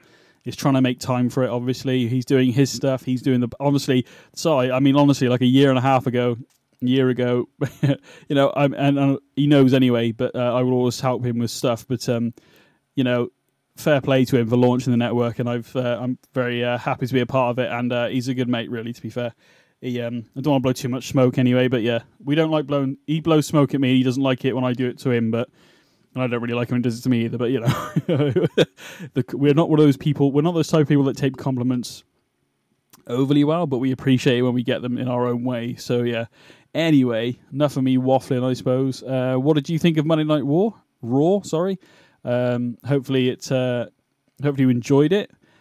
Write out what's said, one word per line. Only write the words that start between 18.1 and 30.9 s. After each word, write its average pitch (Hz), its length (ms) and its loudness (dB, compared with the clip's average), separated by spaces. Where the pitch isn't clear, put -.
a 131 60 -4
good 123 140 -2
mate, 117 220 -4
really, 120 240 -8
to - 80 -18
be 113 80 -10
fair. 120 240 -8
He, 123 180 -6
um, 117 240 -6
I 139 60 -8
don't 147 120 0
wanna 131 100 2
blow 127 100 0
too 127 160 -6
much 123 200 -6
smoke 127 280 2
anyway, 127 320 4
but 120 140 0
yeah, 117 160 0
we 139 100 -2
don't 160 160 2
like 151 160 0
blowing, 139 300 -2
he 156 140 -2
blows 156 260 2
smoke 147 280 2
at 135 80 0
me, 127 160 4
he 131 40 4
doesn't 131 200 0
like 131 240 -2
it 117 80 0
when 127 100 -2
I 127 80 0
do 123 140 -2
it 120 140 -6
to 135 100 -2
him, 113 200 0
but, 117 200 -4
and 131 80 -4
I 127 60 -2
don't 117 120 -4
really 120 140 -4
like 120 160 -4
him 123 60 0
when 120 40 2
he 117 40 -4
does 120 140 -2
it - 40 -16
to 127 80 -2
me 117 160 0
either, 117 100 -6
but, 120 140 -2
you 127 100 0
know, 120 80 -4
<laughs> - 400 -4
the, 147 1160 -2
we're 143 180 4
not 156 160 4
one 151 120 4
of 151 40 8
those 139 140 4
people, 143 340 0
we're 143 80 2
not 170 140 0
those 160 140 -2
type 160 120 2
of 143 80 2
people 139 160 4